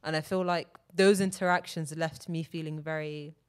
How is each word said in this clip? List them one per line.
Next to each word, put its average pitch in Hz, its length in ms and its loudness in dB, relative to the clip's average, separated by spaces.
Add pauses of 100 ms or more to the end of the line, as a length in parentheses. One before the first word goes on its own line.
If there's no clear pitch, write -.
And 156 120 -4
I 156 40 0
feel 185 240 -2
like 175 240 -2 (260)
those 190 260 8
interactions 180 760 0
left 160 320 -4
me 165 160 -2
feeling 156 360 -8
very 151 540 -8 (140)